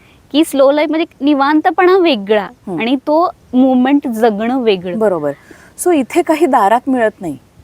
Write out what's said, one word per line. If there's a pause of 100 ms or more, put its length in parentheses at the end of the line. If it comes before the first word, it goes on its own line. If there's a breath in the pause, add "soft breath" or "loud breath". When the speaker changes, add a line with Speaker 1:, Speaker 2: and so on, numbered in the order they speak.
(320 soft breath)
Speaker 1:
की
स्लो
लाईफ
म्हणजे
निवांतपणा
वेगळा
Speaker 2:
हम्म.
Speaker 1:
आणि
तो (240)
मोमेंट
जगणं
वेगळं.
Speaker 2:
बरोबर. (520 loud breath)
So
इथे
काही
दारात
मिळत
नाही. (260)